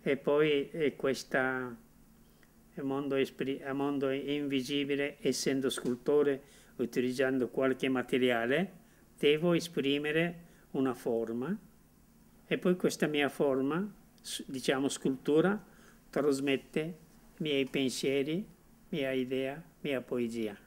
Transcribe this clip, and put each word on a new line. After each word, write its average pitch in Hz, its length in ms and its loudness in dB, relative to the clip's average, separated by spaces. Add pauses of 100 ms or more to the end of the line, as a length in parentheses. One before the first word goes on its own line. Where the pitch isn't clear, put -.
E 139 140 0
poi, 147 520 2
eh, 151 260 -2
questa, 131 800 -2 (960)
il 147 100 -8
mondo 135 320 -2
espri-, 135 500 -2
il 135 80 -4
mondo 139 380 0
invisibile, 143 1080 -2
essendo 135 480 0
scultore, 143 720 2 (340)
utilizzando 127 760 0
qualche 131 400 0
materiale, 127 880 0 (380)
devo 151 360 4
esprimere 151 960 0 (220)
una 131 220 0
forma, 120 640 -2 (920)
e 151 100 0
poi 180 180 2
questa 165 320 0
mia 147 220 2
forma, 143 600 0 (300)
s-, - 260 -10
diciamo 135 440 0
scultura, 156 720 2 (460)
trasmette 143 880 0 (400)
miei 139 280 0
pensieri, 139 800 0 (440)
mia 135 220 -2
idea, 131 520 -2 (160)
mia 135 220 -2
poesia. 117 640 -4